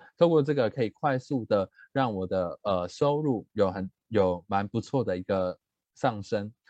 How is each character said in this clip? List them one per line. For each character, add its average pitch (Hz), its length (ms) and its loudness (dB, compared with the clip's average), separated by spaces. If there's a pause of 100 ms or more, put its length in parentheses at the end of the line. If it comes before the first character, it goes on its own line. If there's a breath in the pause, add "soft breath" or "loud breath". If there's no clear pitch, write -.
(180 loud breath)
透 170 100 6
过 156 140 4
这 143 120 0
个 123 140 2
可 131 140 -2
以 107 80 0
快 139 260 -2
速 127 280 -4
的 104 260 0 (220 loud breath)
让 127 200 0
我 95 140 -4
的， 90 380 -2
呃， 90 240 0
收 147 340 0
入 127 300 -2
有 98 180 2
很， 95 180 -4 (200)
有 92 400 2
蛮 101 180 0
不 113 140 -4
错 123 240 -2
的 92 120 -2
一 92 60 -6
个 92 340 -2 (380)
上 113 260 -2
升。 104 320 -6 (180)